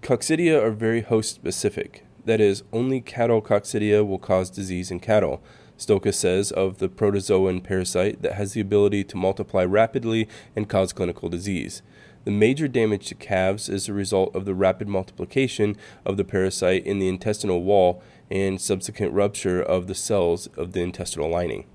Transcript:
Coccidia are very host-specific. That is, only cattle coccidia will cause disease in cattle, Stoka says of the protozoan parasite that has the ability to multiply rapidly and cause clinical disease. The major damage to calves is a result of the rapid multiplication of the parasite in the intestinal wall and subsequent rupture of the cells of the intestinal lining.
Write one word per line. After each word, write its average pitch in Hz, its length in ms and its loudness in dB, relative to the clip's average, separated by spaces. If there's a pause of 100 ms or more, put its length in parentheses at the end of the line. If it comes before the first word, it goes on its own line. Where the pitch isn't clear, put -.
Coccidia 160 600 2
are 113 80 2
very 113 300 0
host-specific. - 1040 -4 (200)
That 110 160 2
is, 101 220 4 (100)
only 131 280 -2
cattle 117 420 0
coccidia 104 640 2
will 95 140 -4
cause 92 280 0
disease 92 440 -6
in 87 80 -6
cattle, 98 420 2 (340)
Stoka 101 380 2
says 95 380 0
of 95 260 0
the 95 100 -2
protozoan 95 760 2
parasite 95 580 -2
that - 120 -2
has 101 180 -4
the 117 80 -2
ability 101 420 2
to - 140 -8
multiply 95 480 0
rapidly 113 640 2 (260)
and 107 140 -4
cause 95 240 2
clinical - 360 -4
disease. 90 540 -6 (420)
The 107 60 -4
major 127 380 4
damage 110 400 0
to - 80 -14
calves 95 520 -2
is 98 200 -4
a 107 40 -6
result 98 440 0
of 95 80 -4
the 98 100 -4
rapid 95 320 2
multiplication 101 880 -2 (320)
of 98 100 -2
the 98 80 0
parasite 92 640 0
in 98 140 -2
the 95 80 2
intestinal 92 560 -2
wall 92 360 4 (300)
and 98 300 -2
subsequent 98 520 -4
rupture 95 480 0
of 90 280 0
the 90 80 -6
cells 87 500 0 (100)
of 90 180 -8
the 92 60 -2
intestinal 87 480 -4
lining. 85 360 -4 (100)